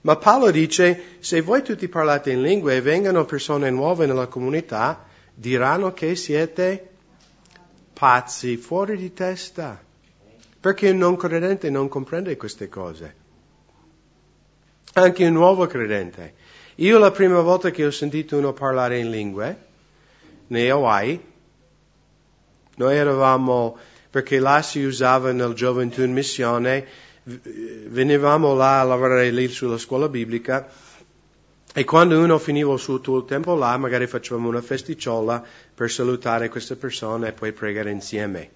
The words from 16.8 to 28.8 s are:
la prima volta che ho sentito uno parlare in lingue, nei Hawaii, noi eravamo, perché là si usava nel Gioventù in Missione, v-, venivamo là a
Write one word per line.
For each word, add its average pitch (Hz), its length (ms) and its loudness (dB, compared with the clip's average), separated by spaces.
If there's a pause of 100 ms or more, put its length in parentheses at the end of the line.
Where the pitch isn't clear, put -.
la 208 140 8
prima 185 300 4
volta 180 300 2
che 156 140 -2
ho 147 60 0
sentito 147 460 -4
uno 143 160 0
parlare 127 460 -2
in 117 100 -4
lingue, 107 560 -8 (840)
nei 120 220 0
Hawaii, 131 520 2 (1500)
noi 131 200 2
eravamo, 131 840 2 (320)
perché 135 300 0
là 139 220 4
si 147 220 -6
usava 131 480 2
nel 123 220 -2
Gioventù 123 480 -2
in 127 120 0
Missione, 127 720 -2 (380)
v-, 113 640 -16
venivamo 143 680 4
là 135 260 4
a 135 40 4